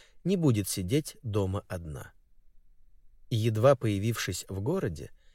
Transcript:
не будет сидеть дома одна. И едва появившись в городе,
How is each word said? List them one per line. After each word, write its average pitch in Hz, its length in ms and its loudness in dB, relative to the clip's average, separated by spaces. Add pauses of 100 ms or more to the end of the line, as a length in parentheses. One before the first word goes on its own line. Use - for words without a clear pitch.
(240)
не 190 140 2
будет 123 300 4
сидеть 104 540 -2
дома 101 460 -2
одна. 82 460 -10 (1160)
И 123 60 0
едва 113 400 6
появившись 104 720 -2
в 98 140 -8
городе, 123 500 -4 (240)